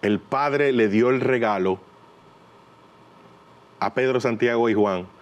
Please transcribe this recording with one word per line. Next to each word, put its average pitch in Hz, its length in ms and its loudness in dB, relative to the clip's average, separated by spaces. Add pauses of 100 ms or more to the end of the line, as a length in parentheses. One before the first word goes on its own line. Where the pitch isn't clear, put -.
el 104 180 0
Padre 143 520 -2
le 113 160 2
dio 110 220 2
el 127 100 0
regalo 107 580 0 (2000)
a 98 160 -4
Pedro, 127 260 0
Santiago 117 480 0
y 110 60 0
Juan 98 320 0 (160)